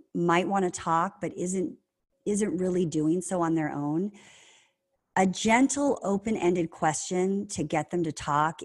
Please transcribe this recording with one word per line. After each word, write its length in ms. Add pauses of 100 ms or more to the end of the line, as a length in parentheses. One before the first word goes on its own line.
(140)
might 340
wanna 240
talk 500
but 160
isn't, 380 (500)
isn't 320
really 280
doing 360
so 200
on 140
their 160
own, 400 (1040)
a 100
gentle, 800
open-ended 680
question 760
to 160
get 260
them 140
to 80
talk 540